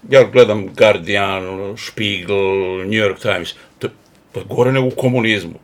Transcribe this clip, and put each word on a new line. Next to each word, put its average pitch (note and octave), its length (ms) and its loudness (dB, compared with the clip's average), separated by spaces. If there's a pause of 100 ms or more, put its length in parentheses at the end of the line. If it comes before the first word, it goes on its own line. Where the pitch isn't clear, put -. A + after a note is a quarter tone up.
(100)
ja C3 140 8
gledam G#2 420 4 (100)
Guardian, G2 1000 0
Spiegel, G2+ 580 -6 (480)
New G#2+ 160 -2
York G2 180 0
Times, F#2 360 -4 (240)
to, - 100 -8 (440)
to - 80 -10
je - 80 -14
gore B2+ 240 0
nego C3 140 0
u B2+ 40 0
komunizmu. A2 720 -2